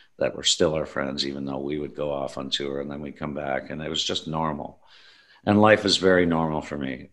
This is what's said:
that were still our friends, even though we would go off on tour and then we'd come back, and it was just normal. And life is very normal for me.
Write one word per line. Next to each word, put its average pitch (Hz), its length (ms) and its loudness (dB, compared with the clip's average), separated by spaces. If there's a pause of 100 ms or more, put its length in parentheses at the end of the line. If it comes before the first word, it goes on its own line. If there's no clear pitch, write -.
(180)
that - 180 0
were - 80 -10
still 80 320 2
our 76 100 -2
friends, 69 400 -4
even 69 200 -6
though 67 140 -4
we 71 200 -4
would 73 160 -8
go 73 160 -4
off 69 260 -6
on 69 120 -8
tour 69 320 -4
and 71 100 -8
then 73 100 -10
we'd 71 160 -12
come 76 160 -6
back, 69 360 -4
and 76 120 -8
it 76 80 -6
was 80 140 -2
just - 240 -4
normal. 78 540 -4 (640)
And 104 160 6
life 107 240 8
is 92 120 4
very 92 280 6
normal 80 360 2
for 73 160 -10
me. 67 360 -8